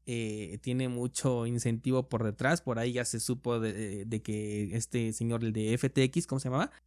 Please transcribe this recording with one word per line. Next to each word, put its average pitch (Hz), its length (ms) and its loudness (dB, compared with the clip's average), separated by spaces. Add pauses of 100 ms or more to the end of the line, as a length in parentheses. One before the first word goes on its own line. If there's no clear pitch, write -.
eh, 107 560 -4
tiene 127 280 0
mucho 123 560 0
incentivo 120 640 0
por 113 160 0
detrás. 127 360 2
Por 120 160 -2
ahí 120 160 0
ya 120 120 0
se 113 160 -2
supo 120 400 0
de, 110 100 0
de, 101 340 -6
de 110 160 -2
que 104 540 -2
este 117 380 -2
señor, 117 320 -2
el 110 80 0
de 110 220 2
F 131 140 0
T 135 140 4
X, - 240 2
¿cómo 135 120 -2
se 127 100 -4
llamaba? 143 220 0 (160)